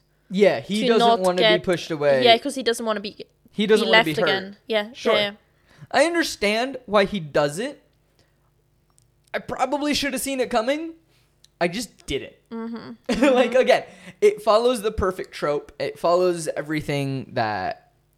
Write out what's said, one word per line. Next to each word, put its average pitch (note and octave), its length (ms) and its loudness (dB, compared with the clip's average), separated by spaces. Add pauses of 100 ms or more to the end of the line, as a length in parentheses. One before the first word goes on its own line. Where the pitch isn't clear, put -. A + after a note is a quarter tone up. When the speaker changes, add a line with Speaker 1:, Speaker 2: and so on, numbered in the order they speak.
(300)
Speaker 1:
Yeah, F3+ 300 4
he G3 220 -6
Speaker 2:
To C4 60 0
Speaker 1:
doesn't A#3 200 4
Speaker 2:
not A#3 140 4
Speaker 1:
wanna F3+ 160 2
be A#3+ 60 2
Speaker 2:
get G#3+ 200 4
Speaker 1:
pushed F3 280 -2
away. C#3+ 320 2
Speaker 2:
Yeah, A#3 140 6
'cause B3 180 -6
he C4 80 -8
doesn't A#3 220 -4
wanna G#3+ 140 -4
be, G3+ 260 -16 (260)
Speaker 1:
He G#3+ 140 -2
doesn't A3 220 4
Speaker 2:
be A3 40 0
Speaker 1:
wanna A3+ 120 6
be D#3+ 100 -2
Speaker 2:
left C#3 60 -4
Speaker 1:
hurt. F3+ 100 0
Speaker 2:
again. G3 280 -4 (100)
Yeah, A3 260 -4
Speaker 1:
Sure. A3+ 200 -2
Speaker 2:
yeah, G#3 60 2
yeah. G3+ 120 -2 (600)
Speaker 1:
I C#4+ 140 4
understand B3+ 800 -2
why G3+ 200 2
he G3+ 140 -6
does D3 400 -2
it. C4 220 -8 (1500)
I - 60 -4
probably C#4 540 -2
should C#4 200 -2
have C4 80 -4
seen C4+ 180 -6
it A#3+ 100 -2
coming. C#4+ 440 -2 (680)
I F3 80 0
just F#3+ 380 -8
didn't. B2+ 280 -8 (180)
Speaker 2:
Mm-hmm. A3+ 400 -12 (180)
Speaker 1:
<laughs> B3+ 240 4
Like, B3 180 2
Speaker 2:
Mm-hmm. B3 80 2
Speaker 1:
again, G3+ 240 4 (380)
it G3+ 200 4
follows A#3 400 2
the G#3+ 100 -4
perfect F#3 420 -4
trope. D3 460 -4
It - 180 -6
follows F3 520 0
everything C#3+ 840 -6
that G#2+ 580 -6 (260)